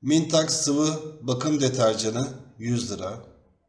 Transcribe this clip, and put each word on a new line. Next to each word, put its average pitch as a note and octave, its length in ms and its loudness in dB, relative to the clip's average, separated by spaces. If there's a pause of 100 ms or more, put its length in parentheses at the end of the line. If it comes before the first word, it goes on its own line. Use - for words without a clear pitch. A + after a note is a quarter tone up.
Mintax D#3 480 2
sıvı D3+ 680 0
bakım B2+ 400 0
deterjanı A#2 680 2 (300)
yüz A2+ 340 -2
lira. F#2+ 320 -8 (440)